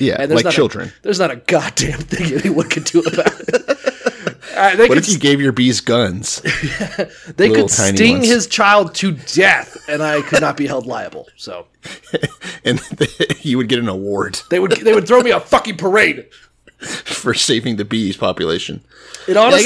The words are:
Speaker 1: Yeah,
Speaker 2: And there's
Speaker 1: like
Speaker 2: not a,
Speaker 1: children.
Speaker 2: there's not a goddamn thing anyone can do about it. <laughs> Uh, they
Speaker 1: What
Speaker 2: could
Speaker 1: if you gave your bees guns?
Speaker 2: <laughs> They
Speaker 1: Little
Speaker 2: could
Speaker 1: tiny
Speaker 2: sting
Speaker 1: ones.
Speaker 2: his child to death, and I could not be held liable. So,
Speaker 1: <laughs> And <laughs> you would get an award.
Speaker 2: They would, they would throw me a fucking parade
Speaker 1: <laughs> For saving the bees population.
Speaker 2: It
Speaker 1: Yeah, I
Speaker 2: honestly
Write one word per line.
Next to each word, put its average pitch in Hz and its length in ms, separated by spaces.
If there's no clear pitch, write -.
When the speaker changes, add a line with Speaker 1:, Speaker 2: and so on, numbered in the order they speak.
Speaker 1:
Yeah, 135 180
Speaker 2:
And 139 120
there's 156 80
Speaker 1:
like - 60
Speaker 2:
not 170 100
a, - 20
Speaker 1:
children. - 360
Speaker 2:
there's 202 180
not 170 100
a 123 60
goddamn 147 640
thing 156 400
anyone 165 300
can - 140
do - 160
about - 400
it. - 240
<laughs> - 40
Uh, 196 180
they 226 140
Speaker 1:
What - 80
Speaker 2:
could - 80
Speaker 1:
if - 40
you 190 100
gave 143 220
your 139 120
bees 123 280
guns? 113 600
Speaker 2:
<laughs> - 960
They 190 120
Speaker 1:
Little 214 200
Speaker 2:
could - 80
Speaker 1:
tiny 98 200
Speaker 2:
sting 233 220
Speaker 1:
ones. 254 100
Speaker 2:
his 233 200
child 202 480
to 190 160
death, 156 760
and 151 140
I 151 200
could - 180
not 147 160
be 143 100
held 131 180
liable. 104 520
So, 90 300
Speaker 1:
<laughs> - 480
And - 160
<laughs> - 260
you 131 160
would 120 100
get 123 100
an 120 100
award. 98 520
Speaker 2:
They 175 80
would, 180 140
they 220 220
would 196 120
throw 247 140
me 240 100
a 180 80
fucking 220 380
parade 190 500
Speaker 1:
<laughs> - 240
For - 560
saving 117 420
the 104 80
bees 104 320
population. 85 640
Speaker 2:
It 185 80
Speaker 1:
Yeah, 214 60
I 226 40
Speaker 2:
honestly 254 200